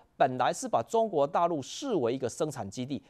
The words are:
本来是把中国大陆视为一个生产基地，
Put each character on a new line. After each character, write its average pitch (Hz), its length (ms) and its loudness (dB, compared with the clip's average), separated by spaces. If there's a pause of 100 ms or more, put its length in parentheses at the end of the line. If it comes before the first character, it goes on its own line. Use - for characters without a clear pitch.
(180)
本 131 200 4
来 123 140 4
是 262 160 -8
把 120 160 2
中 226 240 0
国 156 180 2
大 175 220 2
陆 165 140 -2
视 269 340 -6
为 123 180 2
一 135 40 -2
个 127 100 -2
生 147 240 -4
产 107 180 -8
基 127 160 -8
地， 139 240 -6